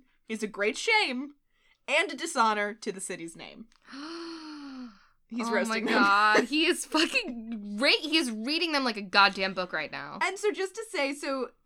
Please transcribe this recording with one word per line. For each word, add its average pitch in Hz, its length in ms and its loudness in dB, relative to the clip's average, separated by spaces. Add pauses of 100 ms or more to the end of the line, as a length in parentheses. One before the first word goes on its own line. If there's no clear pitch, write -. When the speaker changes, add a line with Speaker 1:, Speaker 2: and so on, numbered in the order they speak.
(300)
Speaker 1:
is 220 140 -6
a 214 40 -2
great 208 300 -2
shame 294 580 0 (520)
and 302 240 2
a - 40 -10
dishonor 226 600 0
to 220 160 -8
the 185 100 -8
city's 165 340 -8
name." 151 300 -16 (260)
Speaker 2:
<gasps> 302 1000 -12 (360)
Speaker 1:
He's 226 220 -4
Speaker 2:
Oh 226 40 -2
Speaker 1:
roasting 220 320 2
Speaker 2:
my 226 60 2
Speaker 1:
them. 220 120 6
<laughs> - 0 -
Speaker 2:
God. 208 420 6
He 311 220 2
is - 180 0
fucking 233 960 -2
ra-, 277 100 4 (100)
he 311 180 -2
is 277 140 0
reading 302 420 -2
them 277 100 2
like 233 120 0
a 202 60 -8
goddamn 196 540 4
book 180 180 -4
right 156 180 -4
now. 143 300 -8
Speaker 1:
And 381 160 -2
so 415 140 0
just 381 240 -4
to 453 160 -8
say, 285 240 -2
so 269 340 -4 (160)